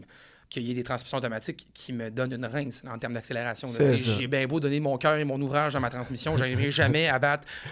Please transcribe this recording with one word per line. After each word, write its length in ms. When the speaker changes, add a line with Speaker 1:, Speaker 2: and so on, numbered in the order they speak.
Speaker 1:
qu'il 160
y 60
ait 20
des 100
transmissions 340
automatiques 560
qui 180
me 180
donnent 220
une 140
rince, 380
là, 100
en 40
termes 140
d'accélération, 560
là. 60
Speaker 2:
C'est 180
Speaker 1:
Tu 60
sais, 140
Speaker 2:
ça. 60
Speaker 1:
j'ai 100
bien 200
beau 140
donner 180
mon 180
cœur 200
et 80
mon 160
ouvrage 320
dans 80
ma 80
transmission, 480
j'arriverai 340
Speaker 2:
<laughs> 0
Speaker 1:
jamais 380
à 100
battre 260